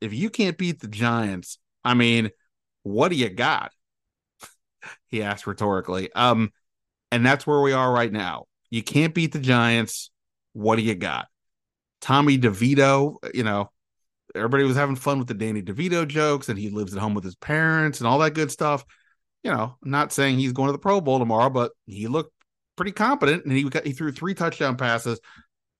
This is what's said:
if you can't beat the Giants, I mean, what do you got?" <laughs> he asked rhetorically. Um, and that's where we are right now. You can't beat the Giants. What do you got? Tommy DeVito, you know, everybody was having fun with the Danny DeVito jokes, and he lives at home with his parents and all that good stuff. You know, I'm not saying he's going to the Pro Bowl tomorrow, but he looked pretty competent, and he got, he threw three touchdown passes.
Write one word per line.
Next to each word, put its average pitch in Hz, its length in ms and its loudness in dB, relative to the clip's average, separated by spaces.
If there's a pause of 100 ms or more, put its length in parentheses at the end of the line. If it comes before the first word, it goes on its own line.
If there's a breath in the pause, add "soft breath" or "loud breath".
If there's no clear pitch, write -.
if 107 140 -6
you 190 160 -2
can't 190 260 0
beat 175 240 -4
the 110 80 -12
Giants, 107 680 -2 (260)
I 123 80 2
mean, 117 380 4 (540)
what 113 260 0
do 175 60 -2
you 120 120 0
got?" 120 420 -2 (680)
<laughs> - 80 -20 (600 loud breath)
he 110 140 -4
asked 101 240 -6
rhetorically. 95 680 -2
Um, 113 380 2 (600)
and 120 140 2
that's 135 200 2
where 147 140 2
we 139 120 2
are 131 200 2
right 120 180 2
now. 90 360 -6 (240)
You 117 120 -4
can't 160 320 0
beat 165 180 -2
the 156 80 -6
Giants. 117 680 2 (440)
What 110 220 2
do 113 60 0
you 107 120 0
got? 85 340 -6 (720)
Tommy 139 380 4
DeVito, 135 800 4 (180)
you 120 100 -2
know, 101 260 -2 (640)
everybody 127 300 0
was 131 120 2
having 139 200 0
fun 139 220 -2
with 120 100 -4
the 120 60 -8
Danny 107 280 -4
DeVito 160 440 -4
jokes, 147 420 -2
and 107 100 -4
he 104 100 -6
lives 101 260 -6
at 95 60 -6
home 107 140 -2
with 98 100 -4
his 92 120 -12
parents 156 640 0
and 117 80 0
all 131 100 4
that 156 160 2
good 156 160 0
stuff. 147 340 -2 (580 soft breath)
You 226 100 -2
know, 120 300 -4
I'm 135 80 -8
not 147 220 0
saying 135 260 2
he's 131 140 0
going 135 140 0
to 139 60 2
the 143 60 -4
Pro 202 220 2
Bowl 131 200 2
tomorrow, 117 280 4
but 123 220 0 (160)
he 104 220 -8
looked 120 240 -4 (420)
pretty 190 160 -4
competent, 214 540 0
and 135 120 0
he 139 60 2
got, 143 240 -4
he 143 60 -4
threw 151 180 -4
three 175 240 -6
touchdown 151 420 -2
passes. 117 440 -2 (600 soft breath)